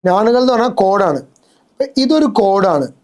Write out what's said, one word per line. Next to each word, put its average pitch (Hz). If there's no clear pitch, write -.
നാണുകൾ 220
എന്ന് 254
പറഞ്ഞാൽ 233
കോഡാണ്. 190
അപ്പൊ 277
ഇതൊരു 302
കോഡാണ് 190